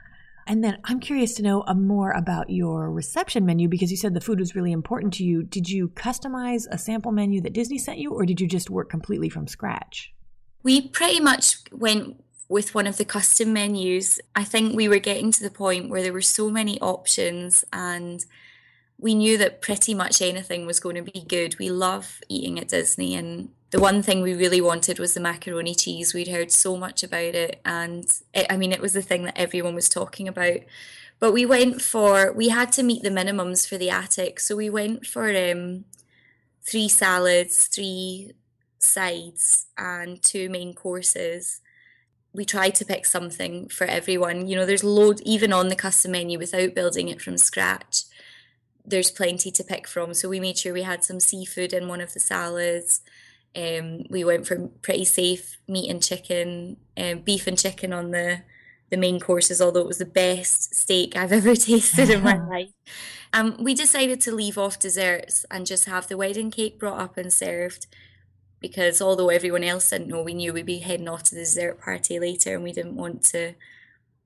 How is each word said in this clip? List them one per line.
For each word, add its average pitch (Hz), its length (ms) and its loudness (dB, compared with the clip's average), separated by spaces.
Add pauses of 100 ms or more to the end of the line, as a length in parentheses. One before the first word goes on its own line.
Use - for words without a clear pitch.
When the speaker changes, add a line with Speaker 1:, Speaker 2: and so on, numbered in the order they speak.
(460)
Speaker 1:
And 220 180 2
then 208 200 0
I'm 247 160 -2
curious 247 360 0
to 220 60 -6
know, 202 260 2
uh, 185 60 2
more 196 380 2
about 170 380 -2
your 160 420 -2
reception 196 540 0
menu, 170 240 4
because 180 220 2
you 190 60 -4
said 202 160 0
the 175 60 -2
food 214 200 0
was 180 160 -2
really 180 180 0
important 190 420 -2
to 190 80 -4
you. 175 180 2
Did 175 280 -4
you 185 200 0
customize 247 800 -4
a 175 80 -4
sample 220 360 -4
menu 202 280 2
that 180 120 -4
Disney 233 240 -2
sent - 220 -8
you, 294 120 -6
or 196 140 0
did 180 160 2
you 185 60 2
just 175 220 -2
work 185 200 -4
completely 160 400 -4
from 151 180 -8
scratch? - 640 -10 (480)
Speaker 2:
We 269 280 4
pretty 339 320 2
much - 380 6 (120)
went 214 500 0 (280)
with 202 260 0
one 202 120 2
of 196 100 -4
the 208 80 0
custom 220 480 2
menus. 196 680 0 (160)
I 208 80 0
think 220 320 2
we 214 140 4
were 202 100 6
getting 202 320 0
to 214 120 2
the 202 60 -4
point 185 400 -2
where 190 120 -2
there 185 100 -2
were 185 100 -6
so 214 280 0
many 214 320 -2
options, 180 880 0
and 175 540 -6 (720)
we 220 180 2
knew 214 220 4
that 196 240 0
pretty 214 320 0
much 190 280 0
anything 180 440 -2
was 170 160 -2
gonna 175 220 -6
be 185 220 -14
good. 170 320 -2
We 190 120 -6
love 185 580 -2
eating - 320 -6
at - 80 -10
Disney, - 480 0
and 170 320 -8 (240)
the 190 80 2
one 196 240 6
thing 190 180 2
we 180 140 0
really 180 260 4
wanted 170 380 2
was 175 160 0
the 180 40 -4
macaroni 170 540 -4
cheese. 170 400 -2
We'd 175 140 -6
heard 175 240 -2
so 185 260 2
much 180 240 -6
about 170 320 -4
it, 170 320 -4
and 170 400 -6 (260)
it, 190 160 2
I 190 80 0
mean, 185 160 0
it 180 80 0
was 196 140 -2
the 196 80 0
thing 180 220 -2
that 175 120 -8
everyone 175 380 -2
was 175 160 0
talking 190 380 -4
about. 175 320 0 (600)
But 226 140 4
we 247 100 4
went 247 380 6
for, 196 500 6
we 226 180 2
had 240 240 2
to 269 100 4
meet 240 180 2
the 202 80 0
minimums 185 580 0
for 190 120 -6
the 180 100 -2
Attic, 185 500 -2
so - 160 -2
we 214 140 -2
went 214 380 -4
for, 233 280 -4
um, 180 500 -2 (760)
three 220 260 -2
salads, 180 800 4
three 190 680 -6 (440)
sides, 175 880 0 (100)
and 180 460 -8
two 185 280 0
main 180 260 -8
courses. 180 840 -4 (720)
We 196 140 -8
tried 196 300 2
to 208 100 0
pick - 220 -2
something 175 640 -4
for - 180 -4
everyone. 175 600 -2
You 190 80 -2
know, 185 120 0
there's 196 160 2
load, 208 420 6
even 214 260 2
on 185 180 4
the 190 60 -2
custom 190 360 0
menu, 175 260 -4
without 185 380 -2
building 175 340 0
it 165 120 -12
from - 180 -4
scratch, - 640 0 (800)
there's 185 260 0
plenty 180 380 -2
to 185 140 0
pick - 240 -8
from. 170 260 -6
So 185 160 -2
we 190 100 -4
made 185 200 -4
sure 180 140 -4
we 180 100 -4
had 180 200 -6
some 185 160 -4
seafood 185 540 -2
in 180 140 -4
one 175 140 -8
of 175 120 -12
the - 60 -4
salads, 175 800 -2 (540)
um, 165 540 -8
we 185 140 -2
went 170 240 2
for 175 200 -4 (140)
pretty 185 240 -2
safe 180 520 0 (100)
meat 190 220 -4
and 175 120 -6
chicken, 175 760 -4 (200)
um, 175 220 -4
beef 196 280 -2
and 185 100 -2
chicken 185 360 -2
on 175 180 -6
the, 175 300 0 (480)
the 185 80 0
main 180 220 2
courses, 175 420 2
although 175 200 6
it 175 60 0
was 180 120 -6
the 185 60 -4
best 180 720 2
steak - 400 2
I've 180 160 0
<laughs> 214 80 6
ever 220 160 8
tasted 233 540 6
in 202 140 6
my 196 140 6
Speaker 1:
<laughs> 170 120 -6
Speaker 2:
life. 180 220 -6 (600)
Um, 220 320 2
we 269 100 2
decided 262 480 2
to 226 140 0
leave 208 220 -2
off 196 220 -2
desserts 185 720 0
and 185 160 -6
just 185 200 0
have 185 220 -4
the 190 100 -6
wedding 202 340 -2
cake 220 280 -4
brought 202 200 -4
up - 180 -8
and 180 140 -4
served, 175 560 -2 (720)
because 180 420 0
although 190 280 4
everyone 175 340 2
else 175 260 0
didn't 180 180 -4
know, 165 140 -6
we 165 120 -6
knew 175 200 -4
we'd 165 120 -6
be 175 140 -6
heading 175 280 -6
off 165 160 -8
to - 120 0
the 170 60 -10
dessert 170 380 -2
party 175 400 -4
later 180 360 -2
and 175 80 -6
we 175 80 -8
didn't 175 240 -8
want 170 280 -6
to 170 300 0 (720)